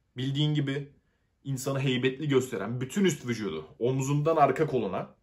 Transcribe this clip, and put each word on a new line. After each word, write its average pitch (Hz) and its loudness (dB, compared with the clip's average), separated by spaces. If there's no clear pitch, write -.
bildiğin 139 0
gibi 139 -2
insanı 135 -4
heybetli 131 0
gösteren, 123 0
bütün 190 0
üst 151 0
vücudu 98 -4
omzundan 139 0
arka 143 4
koluna, 110 -4